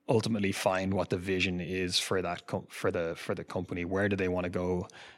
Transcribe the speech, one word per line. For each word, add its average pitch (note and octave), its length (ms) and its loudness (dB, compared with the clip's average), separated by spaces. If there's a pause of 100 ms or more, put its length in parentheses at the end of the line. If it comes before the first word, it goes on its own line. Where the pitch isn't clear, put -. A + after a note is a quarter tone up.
ultimately A2 420 4
find F#2+ 420 2
what F#2 180 0
the G2 60 2
vision F#2 440 0
is F2+ 380 0
for F#2 240 0
that F2 240 -4
co-, F#2 220 -4
for - 200 -2
the, E2+ 280 0
for - 180 -4
the F2 80 -6
company. F2 420 -4
Where F#2+ 240 2
do G2+ 60 4
they F#2 140 2
wanna F2+ 200 0
go? F2+ 380 0 (300)